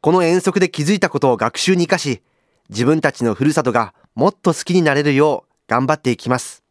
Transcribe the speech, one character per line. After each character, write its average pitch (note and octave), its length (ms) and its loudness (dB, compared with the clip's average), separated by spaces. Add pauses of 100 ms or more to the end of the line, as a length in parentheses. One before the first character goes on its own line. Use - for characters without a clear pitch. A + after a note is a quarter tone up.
こ D3+ 100 2
の F3+ 120 4
遠 F3 180 2
足 F#3+ 180 0
で F3+ 100 2
気 D3+ 140 -6
づ F3 100 2
い G3 60 0
た F3+ 100 0
こ C#3 100 -4
と C3 120 4
を A2+ 60 0
学 A2 200 -2
習 F#3 180 0
に E3+ 100 0
生 - 20 -16
か F3+ 100 0
し、 C3+ 240 -6 (480)
自 A2 160 -4
分 D#3 160 2
た C#3 100 0
ち - 120 -8
の A2+ 100 0
ふ C3 120 -2
る D3+ 80 2
さ D3+ 100 0
と B2 80 0
が A2 220 -2 (200)
も C#3+ 160 0
っ - 100 -6
と E3+ 140 0
好 - 100 -6
き F3+ 100 -6
に F#3 80 4
な D3 120 2
れ C#3+ 80 0
る C#3+ 140 0
よ C#3+ 340 0
う - 40 -20 (140)
頑 B2+ 200 0
張 D#3 80 0
っ - 40 -18
て B2+ 120 -2
い A2+ 60 -2
き - 120 -10
ま B2 100 2
す。 - 320 -16